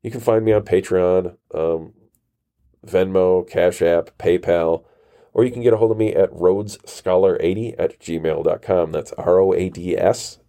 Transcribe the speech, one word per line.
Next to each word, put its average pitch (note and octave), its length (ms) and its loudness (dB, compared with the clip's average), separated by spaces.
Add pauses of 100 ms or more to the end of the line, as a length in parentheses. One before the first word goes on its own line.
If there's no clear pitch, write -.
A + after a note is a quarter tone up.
you A#2 80 -10
can A#2+ 100 -10
find A2+ 240 2
me A2 80 2
on G#2 120 2
Patreon, F2+ 720 0 (160)
um, D#2+ 400 -4 (920)
Venmo, F#2 640 2
Cash F2 360 0
App, E2+ 340 0
PayPal, E2+ 680 0 (480)
or A2+ 120 2
you B2+ 80 0
can - 100 -10
get A#2 120 4
a G#2+ 40 2
hold A2+ 140 2
of G#2+ 60 -2
me A2 160 0
at F#2+ 200 2
roads G2 520 0
scholar F#2 540 0
eighty G2+ 380 -4
at - 220 -4
gmail D#2+ 440 -4
dot D#2+ 180 -2
com. E2+ 300 -2
That's D2+ 220 -8
R F2+ 260 2
O F#2+ 140 2
A F#2 160 -2
D F2 280 -6
S - 520 -2